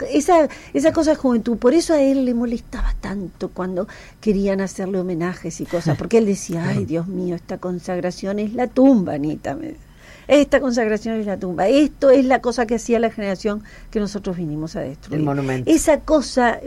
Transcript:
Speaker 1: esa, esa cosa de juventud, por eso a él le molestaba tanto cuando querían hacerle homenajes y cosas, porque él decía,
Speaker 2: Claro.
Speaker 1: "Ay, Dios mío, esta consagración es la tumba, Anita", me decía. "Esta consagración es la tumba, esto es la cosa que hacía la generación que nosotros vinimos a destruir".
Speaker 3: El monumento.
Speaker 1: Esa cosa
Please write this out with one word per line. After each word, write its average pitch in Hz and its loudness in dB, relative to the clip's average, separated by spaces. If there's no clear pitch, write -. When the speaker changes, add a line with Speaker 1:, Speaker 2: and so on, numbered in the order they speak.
Speaker 1:
esa, 311 4
esa 294 4
cosa 311 2
de 294 2
juventud, 240 0
por 247 4
eso 339 2
a 294 4
él 269 4
le 247 0
molestaba 233 -2
tanto 190 -8
cuando 185 -6
querían 196 0
hacerle 190 -4
homenajes 175 -4
y 147 -8
cosas, 160 -2
porque 226 2
él 226 4
decía, 175 -4
Speaker 2:
Claro. - -2
Speaker 1:
"Ay, 98 -2
Dios 170 -4
mío, 180 -4
esta - -10
consagración 180 -6
es 214 -4
la 247 -2
tumba, 254 4
Anita", 151 -4
me 320 -12
decía. - -16
"Esta 277 4
consagración 226 0
es 208 -4
la 196 -4
tumba, 185 -2
esto 277 4
es 262 8
la 254 2
cosa 240 -2
que 233 -2
hacía 226 0
la 226 0
generación 208 -4
que 220 -2
nosotros 196 -6
vinimos 156 -6
a - -6
destruir". 143 -8
Speaker 3:
El 151 0
monumento. 135 -2
Speaker 1:
Esa 311 4
cosa 254 0